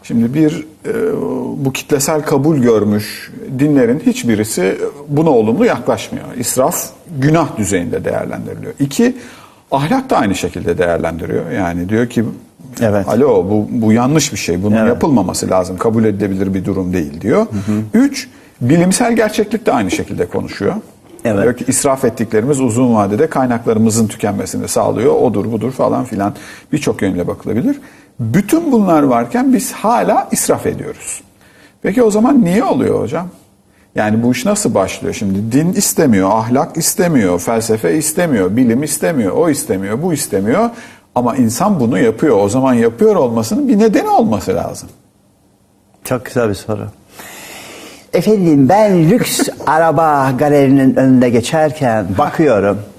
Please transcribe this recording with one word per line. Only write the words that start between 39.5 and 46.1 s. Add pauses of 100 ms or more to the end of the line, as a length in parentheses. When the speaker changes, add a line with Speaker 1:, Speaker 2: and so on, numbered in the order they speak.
Speaker 1:
istemiyor,
bu
istemiyor. (440)
Ama
insan
bunu
yapıyor.
O
zaman
yapıyor
olmasının
bir
nedeni
olması
lazım. (1160)
Speaker 2:
Çok